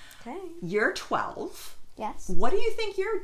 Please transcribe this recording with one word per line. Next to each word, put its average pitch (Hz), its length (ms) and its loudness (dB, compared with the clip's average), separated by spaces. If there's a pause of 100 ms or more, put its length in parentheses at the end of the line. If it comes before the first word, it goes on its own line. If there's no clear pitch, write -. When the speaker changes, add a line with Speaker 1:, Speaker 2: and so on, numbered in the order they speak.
(200)
Speaker 1:
Okay. 240 160 -16 (240)
Speaker 2:
You're 208 340 -4
twelve. - 840 -10 (200)
Speaker 1:
Yes. - 320 -10
Speaker 2:
What 403 220 8
do 381 60 6
you 453 160 6
think 415 260 -4
your 440 260 -4